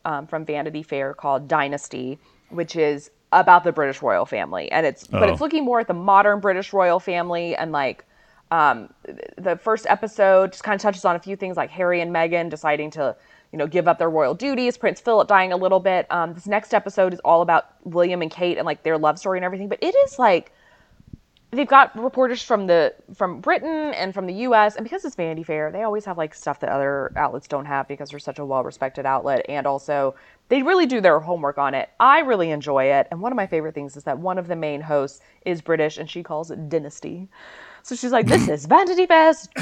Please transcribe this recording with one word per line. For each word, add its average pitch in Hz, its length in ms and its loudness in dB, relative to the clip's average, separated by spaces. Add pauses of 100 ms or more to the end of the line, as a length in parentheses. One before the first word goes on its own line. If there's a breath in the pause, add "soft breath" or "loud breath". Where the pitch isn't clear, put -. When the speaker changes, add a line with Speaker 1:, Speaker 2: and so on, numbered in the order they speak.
Speaker 1:
um, 156 220 -6
from 160 180 -8
Vanity 151 380 -6
Fair 139 320 -6
called 139 340 -4
Dynasty, 139 720 -4 (320 soft breath)
which 170 260 -6
is 147 340 -2 (220)
about 180 320 8
the 170 80 2
British 139 300 -2
royal 98 240 2
family. 87 440 -6
And 160 160 0
it's, - 220 -6
but - 200 2
it's 78 120 0
Speaker 2:
Oh. 294 40 -2
Speaker 1:
looking 311 200 -2
more 240 160 2
at 226 80 -6
the 180 60 -2
modern 202 440 4
British 196 340 -2
royal 180 280 2
family. 175 560 -4
And, 160 160 -6
like, 139 320 -4 (480 soft breath)
um, 139 380 2 (160)
th-, - 120 -16 (200)
the 190 180 -2
first 220 320 -4
episode 196 640 2
just - 100 -18
kinda 196 160 -2
touches 202 260 -2
on 175 120 2
a - 20 -6
few 190 160 -10
things, 185 220 -8
like 151 140 -4
Harry 175 300 -2
and 170 140 -4
Meghan 170 360 0
deciding 151 420 -4
to, 139 240 -4 (340 soft breath)
you 160 80 -12
know, 147 80 -2
give 170 220 0
up 170 100 2
their 170 120 0
royal 156 240 0
duties, 247 420 -2
Prince 190 240 -2
Philip 220 260 2
dying 185 260 4
a 175 40 0
little 185 240 2
bit. 185 320 0
Um, 170 220 -2
this 175 120 -16
next 208 280 -2
episode 196 400 2
is 175 60 -14
all 165 220 4
about 170 220 2 (180)
William 175 400 0
and 160 80 -6
Kate 175 260 -2
and, 156 100 -4
like, 151 180 -6
their 160 140 2
love 156 200 2
story 190 200 -4
and 180 60 -4
everything. 190 240 -6
But 196 140 -4
it 370 220 0
is, 539 140 -6
like, 214 340 2 (1000 soft breath)
they've 254 180 -2
got 269 280 6
reporters 254 460 -2
from 208 240 0
the, 170 260 4 (220)
from 180 260 -4
Britain 311 540 -2
and 190 180 -6
from 185 140 -6
the 180 80 -8
U 240 220 0
S, 214 180 4
and - 100 -8
because 359 200 -10
it's 294 100 -10
Vanity 160 300 -6
Fair, 151 260 -4
they 190 140 -8
always 208 200 -4
have, 180 140 -8
like, 156 160 -6
stuff - 260 -8
that - 80 -4
other 139 480 -2
outlets 143 300 -4
don't 139 200 -6
have 139 200 -4
because 139 240 -12
they're 143 80 -18
such 143 220 -12
a 143 40 -8
well-respected 135 600 -6
outlet. 135 420 0
And 139 180 -6
also, 139 500 -4 (320 soft breath)
they 262 140 2
really 349 240 2
do 247 140 -2
their 160 200 4
homework 156 360 -4
on 139 180 0
it. 131 160 -4 (100)
I 277 200 8
really 208 300 0
enjoy 139 360 0
it. 139 260 4
And 165 80 -10
one 233 100 -4
of 262 60 -4
my 196 100 -2
favorite 160 280 -4
things 143 220 -12
is 147 60 -20
that 139 160 -6
one 185 180 -4
of 180 120 -6
the 175 80 -4
main 151 240 -6
hosts 147 400 -4 (260 soft breath)
is 170 160 -4
British, 156 340 0
and 151 140 -10
she 175 140 -12
calls 165 260 -8
it 160 180 -12
Dynasty. 165 600 -8 (560 loud breath)
So 254 100 -10
she's 247 180 -4
like, 233 140 2
"This - 220 4
is 147 180 -4
Vanity 359 400 4
Fair's 320 420 6 (140)